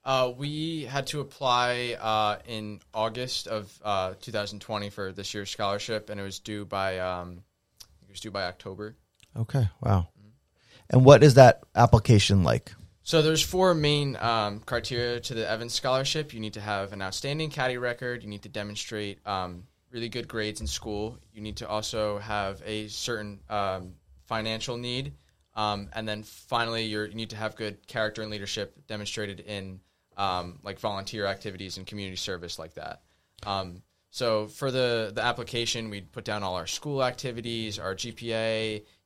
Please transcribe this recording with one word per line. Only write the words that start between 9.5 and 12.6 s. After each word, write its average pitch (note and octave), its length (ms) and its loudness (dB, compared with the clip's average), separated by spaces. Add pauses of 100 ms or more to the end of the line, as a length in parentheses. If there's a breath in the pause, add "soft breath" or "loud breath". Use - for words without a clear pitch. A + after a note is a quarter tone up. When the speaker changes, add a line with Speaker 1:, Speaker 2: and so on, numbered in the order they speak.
Speaker 2:
wow. F#2+ 260 2 (120)
Speaker 1:
Mm-hmm. G#2 100 -20 (600)
Speaker 2:
And B2+ 160 8
what C#3 180 12
is C3+ 120 12
that - 280 12 (120)
application G#2 680 8
like? - 300 2 (300)